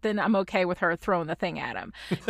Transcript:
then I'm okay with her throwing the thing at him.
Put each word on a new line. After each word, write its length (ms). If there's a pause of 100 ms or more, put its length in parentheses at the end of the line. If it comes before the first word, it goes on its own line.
then 180
I'm 180
okay 280
with 120
her 180
throwing 320
the 80
thing 240
at 160
him. 160 (380)